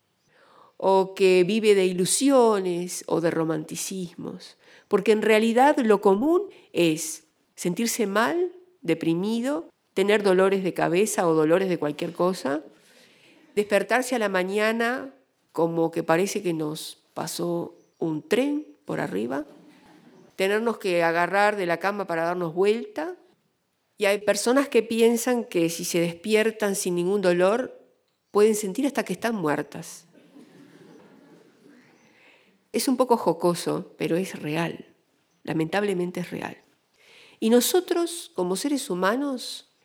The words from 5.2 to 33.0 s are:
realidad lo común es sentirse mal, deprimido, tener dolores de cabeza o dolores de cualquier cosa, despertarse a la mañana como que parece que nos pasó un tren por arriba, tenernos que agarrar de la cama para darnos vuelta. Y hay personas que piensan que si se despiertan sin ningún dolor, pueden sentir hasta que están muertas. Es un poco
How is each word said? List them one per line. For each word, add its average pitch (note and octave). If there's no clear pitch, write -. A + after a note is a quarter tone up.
realidad A3+
lo A3
común C4
es D#3+
sentirse A3
mal, C#4+
deprimido, G3+
tener G3+
dolores F#3+
de F3+
cabeza F3+
o D#3+
dolores E3
de E3+
cualquier D3+
cosa, F#3
despertarse G#3
a A#3+
la G#3
mañana A3+
como E3
que E3
parece G3
que F3
nos D#3
pasó E3+
un D#3
tren D4
por -
arriba, A3
tenernos G#3+
que F3
agarrar F3
de F#3+
la E3+
cama G3
para E3
darnos E3+
vuelta. A#3
Y G3+
hay G3+
personas A#3
que A3+
piensan A#3
que E3+
si F3
se F3
despiertan G#3+
sin F#3
ningún F3+
dolor, F#3
pueden G#3+
sentir G#3+
hasta B3+
que -
están A3+
muertas. D3+
Es A#3
un C4
poco B3